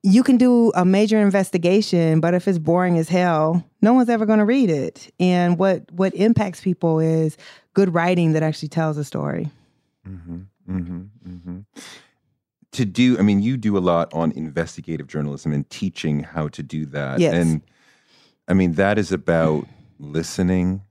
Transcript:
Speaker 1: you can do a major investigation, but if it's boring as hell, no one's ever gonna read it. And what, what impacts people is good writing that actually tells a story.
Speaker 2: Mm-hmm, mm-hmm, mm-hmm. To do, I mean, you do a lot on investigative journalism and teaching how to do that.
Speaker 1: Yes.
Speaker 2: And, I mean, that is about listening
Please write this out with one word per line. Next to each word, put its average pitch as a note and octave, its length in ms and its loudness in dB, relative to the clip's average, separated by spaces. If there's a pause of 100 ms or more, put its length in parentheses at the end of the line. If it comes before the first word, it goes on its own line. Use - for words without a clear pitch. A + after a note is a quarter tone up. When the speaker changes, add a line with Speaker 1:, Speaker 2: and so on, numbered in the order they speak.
Speaker 1:
you A#3+ 140 6
can B3+ 140 4
do A#3+ 360 4
a F3+ 120 0
major G#3 340 4
investigation, F#3 1000 2
but E3+ 120 0
if F3+ 140 0
it's F3+ 120 0
boring F3 380 0
as D#3+ 120 -2
hell, E3+ 520 0 (200)
no G#3+ 100 4
one's B3 160 4
ever A3+ 180 0
gonna G#3+ 200 2
read A#3+ 240 2
it. - 500 -6
And F3 400 2
what, F#3+ 320 0
what F#3 240 -2
impacts G3+ 460 0
people E3+ 400 0
is D#3+ 340 0 (380)
good F#3+ 200 2
writing E3+ 380 2
that D#3 100 2
actually D#3 280 -4
tells D#3 280 -4
a D3+ 60 -6
story. D3 460 -6 (580)
Speaker 2:
Mm-hmm, E2+ 300 -16 (340)
mm-hmm, F2 300 -8 (280)
mm-hmm. F2+ 300 -14 (1120)
To B2 140 -2
do, A2+ 340 2
I - 20 2
mean, G2+ 200 4
you B2+ 160 -2
do G#2 200 -2
a - 20 2
lot E2+ 340 0
on E2 180 0
investigative D#2 760 -8
journalism D2 440 -6
and C#2+ 180 -4
teaching D#2 540 -6
how D#2 260 -8
to - 140 -14
do D#2 220 -8
that. C#2 340 -6
Speaker 1:
Yes. D#3 140 2
Speaker 2:
And, E2 280 0 (840)
I F#2+ 60 -2
mean, F2+ 220 2
that G2 220 2
is F#2+ 140 -4
about D#2+ 560 0 (320)
listening F2+ 920 -4